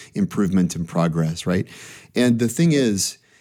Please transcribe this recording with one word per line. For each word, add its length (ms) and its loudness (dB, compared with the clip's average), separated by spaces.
improvement 600 0
in 100 -6
progress, 600 -2
right? 220 0
And 240 4
the 80 2
thing 240 2
is, 480 0